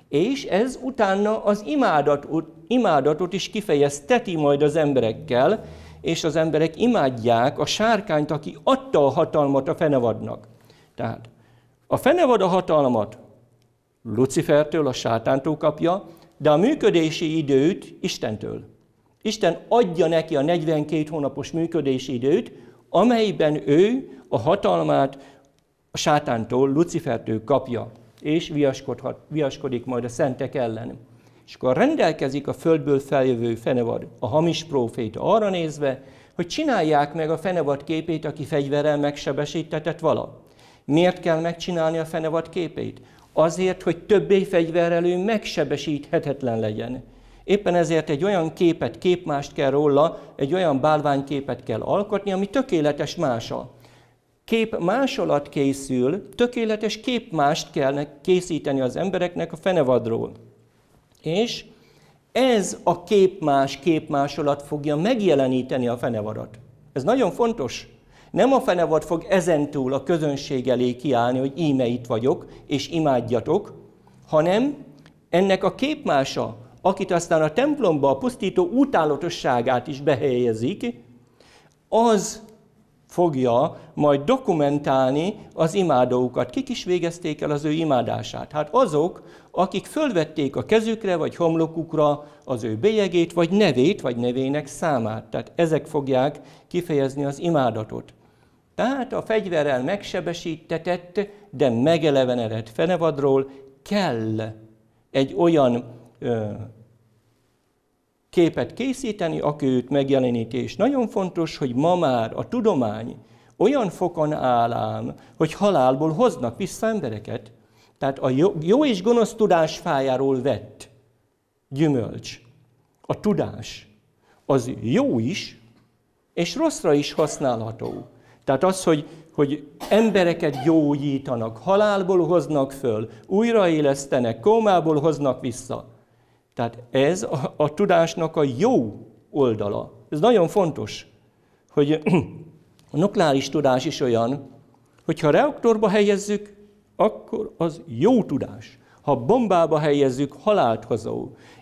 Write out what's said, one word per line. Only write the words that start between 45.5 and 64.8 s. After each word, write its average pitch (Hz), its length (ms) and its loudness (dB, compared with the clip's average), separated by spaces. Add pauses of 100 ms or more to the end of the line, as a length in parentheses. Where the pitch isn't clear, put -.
legyen. 113 440 -6 (400)
Éppen 196 320 0
ezért 160 340 2
egy 147 140 -2
olyan 185 300 0
képet, 165 440 0
képmást 170 560 -2
kell 143 160 0
róla, 147 500 4 (160)
egy 139 180 -2
olyan 160 280 0
bálványképet 139 800 -2
kell 110 180 -4
alkotni, 202 500 -2
ami 190 140 -2
tökéletes 156 680 0
mása. 123 540 -4 (760)
Kép 220 340 0
másolat 170 720 0
készül, 139 840 -2
tökéletes 220 640 -2
képmást 165 720 -2
kell 143 340 0 (160)
készíteni 170 600 0
az 127 140 -2
embereknek 175 560 -4
a 156 60 -10
fenevadról. 123 760 0 (880)
És 202 440 -4 (680)
ez 226 520 2
a 170 200 0
képmás, 156 760 2
képmásolat 147 840 0
fogja 147 340 -4